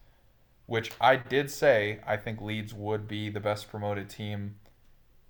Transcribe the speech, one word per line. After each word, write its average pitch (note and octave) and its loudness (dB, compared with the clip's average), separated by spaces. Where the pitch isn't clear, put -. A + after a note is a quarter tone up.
which A2+ -2
I C3 8
did C3+ 0
say G#2+ 4
I G#2+ 0
think A2 -8
Leeds G#2+ -6
would G#2+ -4
be G#2 -4
the G#2 -6
best G#2 -2
promoted G#2 -4
team G#2 -8